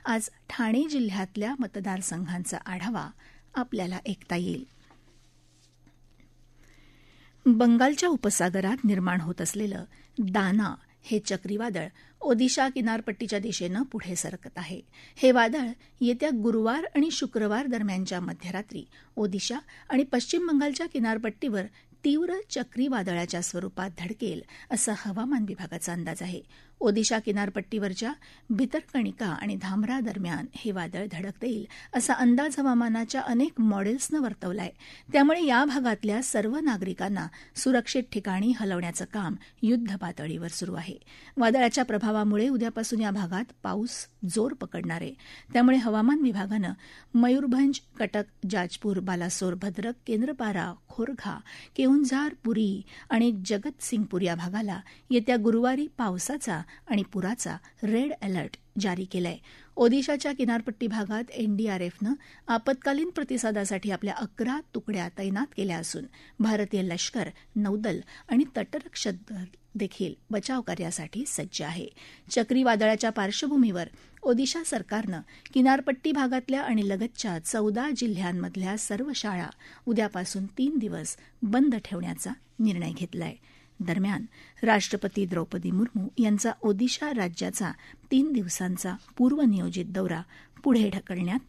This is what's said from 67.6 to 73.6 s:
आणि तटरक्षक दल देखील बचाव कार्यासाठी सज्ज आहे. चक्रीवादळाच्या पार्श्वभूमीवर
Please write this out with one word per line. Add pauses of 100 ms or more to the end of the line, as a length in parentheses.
आणि (120)
तटरक्षक (180)
दल (300)
देखील (160)
बचाव
कार्यासाठी
सज्ज
आहे. (420)
चक्रीवादळाच्या
पार्श्वभूमीवर (340)